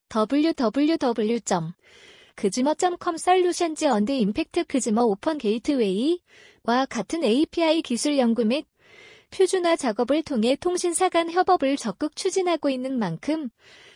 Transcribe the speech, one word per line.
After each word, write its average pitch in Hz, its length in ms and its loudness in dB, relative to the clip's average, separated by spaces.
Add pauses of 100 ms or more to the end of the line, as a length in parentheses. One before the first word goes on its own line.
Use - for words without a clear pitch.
(100)
더블유더블유더블유 247 1300 0
점 170 320 -4 (600)
카머라 302 640 0
프로젝트 330 240 -4 (160)
점 320 600 0 (680)
오알지, 233 400 0
오픈 240 320 0
게이트웨이, 240 840 0 (400)
와 254 240 0
같은 311 360 -4
에이피아이 311 600 2
기술 285 340 -2
연구 240 260 2
및 254 220 0 (640)
표준화 359 460 2
작업을 262 480 0
통해 247 320 0
통신사 359 540 0
간 339 200 0
협업을 339 480 2
적극 262 380 -6
추진하고 359 560 -2
있는 262 260 -4
만큼 240 540 -4 (440)